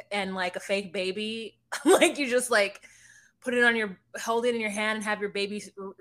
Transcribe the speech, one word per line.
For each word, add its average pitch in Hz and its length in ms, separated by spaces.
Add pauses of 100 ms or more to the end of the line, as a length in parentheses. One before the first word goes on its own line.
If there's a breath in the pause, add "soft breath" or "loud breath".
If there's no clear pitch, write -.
(120)
and, 190 240
like, 180 180
a 190 60
fake 196 320
baby. 214 680 (140)
<laughs> - 120
Like, 320 340
you 269 120
just, 247 200
like, 202 320 (580 loud breath)
put 247 140
it 240 100
on 233 100
your, 214 240 (220)
hold 233 260
it 240 80
in 233 60
your 214 100
hand 214 260
and 208 80
have 208 160
your 202 100
baby 202 260
s-, 196 140 (100)
r-, 190 200